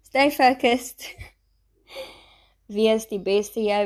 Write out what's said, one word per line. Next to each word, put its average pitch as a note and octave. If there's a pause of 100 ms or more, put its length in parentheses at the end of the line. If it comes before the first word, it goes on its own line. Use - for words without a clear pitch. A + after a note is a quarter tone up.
Stay C#4
focused. B3+ (840)
<laughs> -
Wees A3
die G3+
beste G3+
jy G#3